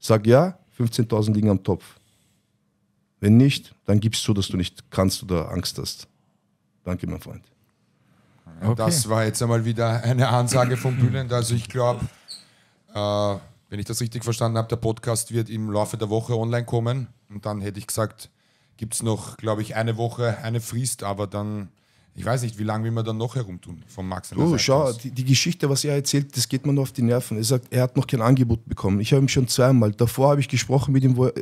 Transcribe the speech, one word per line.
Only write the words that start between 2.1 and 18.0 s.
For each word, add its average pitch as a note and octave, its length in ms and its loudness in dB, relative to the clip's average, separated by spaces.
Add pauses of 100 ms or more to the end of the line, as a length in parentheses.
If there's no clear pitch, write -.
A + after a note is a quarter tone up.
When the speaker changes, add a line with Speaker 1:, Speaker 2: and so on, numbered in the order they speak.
Speaker 1:
Wenn G#2 160 6
nicht, C#3 380 4 (120)
dann G2+ 140 2
gibst A2 280 -2
du, A2 60 2
dass G2 140 -2
du F#2 80 -6
nicht - 340 -6
kannst F#2+ 320 0
oder F2 280 -4
Angst - 280 -6
hast. - 300 -12 (760)
Danke, F2+ 220 -6
mein D#2+ 140 -8
Freund. - 220 -16 (1160)
Speaker 2:
Ja, F#2+ 100 -2
Speaker 3:
Okay. A2+ 140 0
Speaker 2:
das A#2+ 240 0
war A2 160 2
jetzt G#2+ 180 -2
einmal A#2 220 2
wieder A2+ 380 0
eine B2 260 2
Ansage B2 480 2
von B2+ 200 -2
Bülent. B2 360 0
Also A#2+ 220 0
ich A#2 140 -2
glaub, B2 340 0 (920)
äh, G#2 400 0 (360)
wenn G#2 100 -10
ich G#2 60 -8
das A2+ 140 -6
richtig A#2 240 -6
verstanden A2+ 340 -2
hab, A2+ 100 -2
der A#2+ 80 -4
Podcast A2+ 560 -4
wird A2+ 160 -2
im A2 220 -6
Laufe G#2 260 -2
der G#2+ 140 -4
Woche A2+ 260 -2
online A#2 300 -2
kommen. A#2+ 420 -2 (220)
Und G2+ 160 -10
dann G#2 160 -4
hätte G2+ 160 -8
ich G2+ 80 -12
gesagt, - 440 -6 (460)